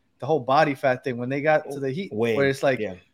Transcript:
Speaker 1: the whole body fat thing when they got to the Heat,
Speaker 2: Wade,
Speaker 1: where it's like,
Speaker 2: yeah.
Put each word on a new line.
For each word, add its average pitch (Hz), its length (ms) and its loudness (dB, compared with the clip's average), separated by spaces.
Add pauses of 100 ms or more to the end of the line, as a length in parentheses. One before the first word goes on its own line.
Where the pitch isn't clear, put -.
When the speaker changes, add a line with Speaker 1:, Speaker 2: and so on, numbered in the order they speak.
(200)
Speaker 1:
the 123 60 -8
whole 151 160 0
body 139 340 4
fat 127 280 0
thing 123 140 -4
when 123 120 -6
they 139 120 -4
got 151 300 2
to 143 80 -10
the 135 120 -4
Heat, 185 200 -8
Speaker 2:
Wade, 113 240 0
Speaker 1:
where 139 140 4
it's 139 140 -2
like, 131 160 2
Speaker 2:
yeah. 95 160 -6 (180)